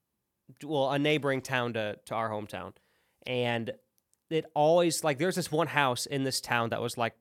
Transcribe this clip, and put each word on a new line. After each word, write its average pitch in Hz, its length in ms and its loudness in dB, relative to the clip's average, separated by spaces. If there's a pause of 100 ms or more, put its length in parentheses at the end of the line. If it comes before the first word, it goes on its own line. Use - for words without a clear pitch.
(600)
d-, 151 60 -14
well, 139 240 4
a 143 80 2
neighboring 143 420 2
town 123 320 -2
to, 107 320 -4
to - 100 -8
our 113 160 -2
hometown. 104 420 -8 (540)
And 120 460 -2 (580)
it 160 140 0 (100)
always, 165 480 4
like, 151 160 0
there's 175 180 0
this - 140 -4
one 151 180 0
house 131 380 0
in 139 180 -4
this 131 160 -2
town 117 300 0
that 110 120 -4
was, 117 160 -4
like, 113 220 -2